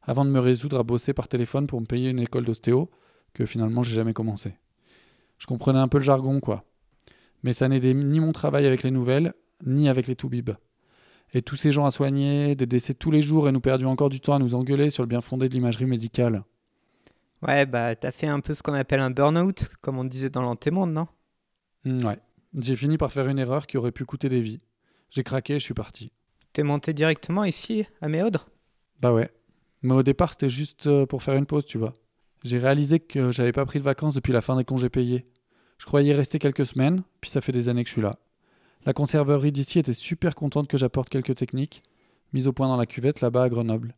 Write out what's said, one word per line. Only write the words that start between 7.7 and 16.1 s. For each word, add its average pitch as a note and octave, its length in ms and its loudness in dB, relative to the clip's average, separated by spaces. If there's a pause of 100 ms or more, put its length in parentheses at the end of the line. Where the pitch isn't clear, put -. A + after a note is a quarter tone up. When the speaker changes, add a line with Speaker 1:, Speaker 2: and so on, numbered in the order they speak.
Speaker 1:
ni C#3+ 280 2
mon D#3+ 100 2
travail C#3+ 340 0
avec C3 160 4
les C3 100 0
nouvelles, C3 420 2 (320)
ni C#3 240 4
avec B2+ 180 2
les B2+ 80 -4
toubibs. A#2+ 360 -6 (800)
Et B2+ 80 2
tous - 160 -10
ces D3 160 2
gens C#3+ 120 2
à C3+ 60 2
soigner, C#3+ 640 0
des C3+ 100 0
décès B2 280 0
tous - 180 -2
les D3+ 100 6
jours, D3 280 4
et - 20 4
nous C3+ 80 2
perdions C3 300 2
encore C3+ 180 2
du C3+ 140 -2
temps C#3+ 140 2
à C#3 40 2
nous B2 160 0
engueuler C#3 340 2
sur C3+ 140 -2
le A#2+ 40 -2
bien A#2+ 120 -2
fondé C3 300 -2
de B2+ 40 -6
l'imagerie B2 320 0
médicale. A#2 600 0 (960)